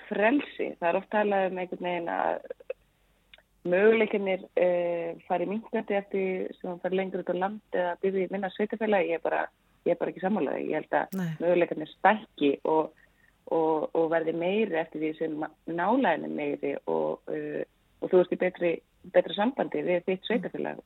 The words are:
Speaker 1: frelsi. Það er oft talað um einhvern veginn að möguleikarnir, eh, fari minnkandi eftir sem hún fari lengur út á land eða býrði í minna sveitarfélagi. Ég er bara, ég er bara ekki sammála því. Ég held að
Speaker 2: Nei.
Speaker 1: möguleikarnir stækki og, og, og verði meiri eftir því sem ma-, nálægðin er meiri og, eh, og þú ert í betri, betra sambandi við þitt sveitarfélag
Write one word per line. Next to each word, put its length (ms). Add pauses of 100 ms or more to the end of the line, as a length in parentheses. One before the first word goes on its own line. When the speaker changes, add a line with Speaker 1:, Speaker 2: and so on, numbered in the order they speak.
Speaker 1:
frelsi. 580 (100)
Það 140
er 80
oft 120
talað 400
um 80
einhvern 300
veginn 240
að 300 (1200)
möguleikarnir, 800 (120)
eh, 580 (140)
fari 180
minnkandi 500
eftir 540 (100)
sem 100
hún 120
fari 140
lengur 260
út 100
á 60
land 220 (120)
eða 300
býrði 240
í 40
minna 200
sveitarfélagi. 580
Ég 60
er 100
bara, 220 (400)
ég 60
er 40
bara 160
ekki 80
sammála 320
því. 160
Ég 60
held 160
að 220
Speaker 2:
Nei. 180 (100)
Speaker 1:
möguleikarnir 540
stækki 560 (140)
og, 260 (560)
og, 480
og 160
verði 240
meiri 420
eftir 240
því 180
sem 220
ma-, 100 (160)
nálægðin 580
er 120
meiri 380 (120)
og, 420
eh, 360 (380)
og 80
þú 100
ert 120
í 60
betri, 340 (400)
betra 220
sambandi 480
við 220
þitt 240
sveitarfélag 580